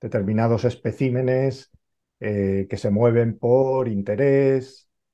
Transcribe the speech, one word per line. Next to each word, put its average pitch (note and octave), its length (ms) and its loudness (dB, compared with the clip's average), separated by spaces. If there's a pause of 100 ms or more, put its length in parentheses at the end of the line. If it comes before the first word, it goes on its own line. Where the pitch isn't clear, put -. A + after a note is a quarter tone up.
determinados A2 640 0
especímenes, B2+ 1040 -2 (500)
eh, G2 480 -2
que G2+ 80 -6
se G#2+ 140 -2
mueven A#2 480 2
por C3 500 2
interés, C3 1000 0 (240)